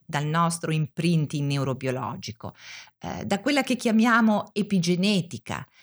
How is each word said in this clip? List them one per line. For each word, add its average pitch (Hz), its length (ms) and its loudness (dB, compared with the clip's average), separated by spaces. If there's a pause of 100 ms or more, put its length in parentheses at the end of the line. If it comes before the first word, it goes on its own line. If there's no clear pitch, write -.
dal 147 200 -2
nostro 165 480 0
imprinting 156 760 0
neurobiologico, 131 1040 -4 (460)
eh, - 260 -8
da 202 140 -2
quella 285 240 0
che 262 140 0
chiamiamo 220 720 4
epigenetica 175 1120 0 (180)